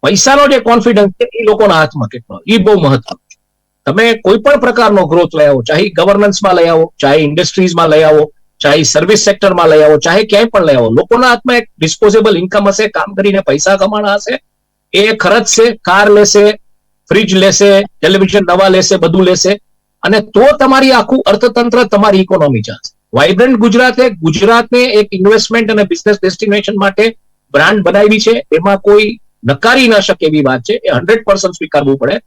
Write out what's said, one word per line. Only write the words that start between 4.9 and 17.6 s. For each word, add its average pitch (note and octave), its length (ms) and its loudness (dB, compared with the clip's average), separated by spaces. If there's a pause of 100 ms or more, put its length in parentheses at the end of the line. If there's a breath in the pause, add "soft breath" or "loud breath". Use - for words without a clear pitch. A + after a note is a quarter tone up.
ગ્રોથ E3 280 0
લઈ D3+ 120 2
આવો, C3+ 160 0
ચાહે D#3 260 -2
ગવર્નન્સમાં G3 680 0
લઈ E3+ 120 2
આવો, E3 320 0
ચાહે C#3+ 180 0
ઇન્ડસ્ટ્રીઝમાં E3+ 720 -2
લઈ D#3 140 2
આવો, D#3 300 2 (280)
ચાહે D3+ 220 0
સર્વિસ F3+ 420 0
સેક્ટરમાં F#3+ 440 0
લઈ D#3 140 4
આવો, D3+ 140 4
ચાહે E3+ 260 0
ક્યાંય G#3+ 240 0
પણ G3+ 180 0
લઈ D3 100 2
આવો, A#2 160 0
લોકોના A#3 380 0
હાથમાં A#3+ 280 -2
એક A#3 80 -2 (140)
ડિસ્પોઝેબલ G#3 600 0
ઇન્કમ G3+ 300 -2
હશે, G#3+ 200 -2
કામ G3+ 260 -8
કરીને G3 260 -2
પૈસા F#3 360 -2
કમાણા G3+ 380 -2
હશે, A3+ 260 -8 (520)
એ G#3 200 0
ખર્ચશે, A3 580 0
કાર G#3 400 0
લેશે, G#3 420 4 (560)
ફ્રીજ F#3+ 260 -2
લેશે, G3 480 2